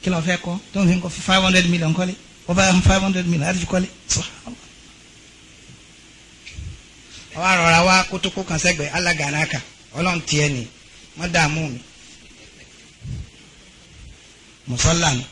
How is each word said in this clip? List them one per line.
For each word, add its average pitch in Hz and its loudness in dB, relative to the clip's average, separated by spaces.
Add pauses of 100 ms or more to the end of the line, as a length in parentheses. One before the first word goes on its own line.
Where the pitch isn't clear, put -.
Kí 185 -2
ló 170 0
fẹ́ 180 0
kọ́? 180 -6 (140)
Tó 196 -4
ń 170 6
fi 180 0
kọ́ 175 -6
fi - -12
five 190 2
hundred 185 4
million 165 0
kọ́lé. 185 -2 (340)
Ó 175 0
bá 190 4 (100)
five 190 6
hundred 185 0
million 165 0
láti 185 -2
fi 170 -6
kọ́lé. 185 0 (220)
Subhanallah. - -8 (2750)
Àwa 185 2
rọra 170 6
wá 185 4
kótópó 190 -6
kan 160 -4
sẹ́gbẹ̀ẹ́, 151 -2
alága 160 -2
náà 151 -2
kà. 135 -6 (340)
Ọlọ́run 170 -2
tiẹ̀ 147 2
ni. 127 -4 (500)
Má 170 -8
dààmú 160 0
mi. 123 -10 (3000)
Mùsọ́lá 156 0
ni. 123 -6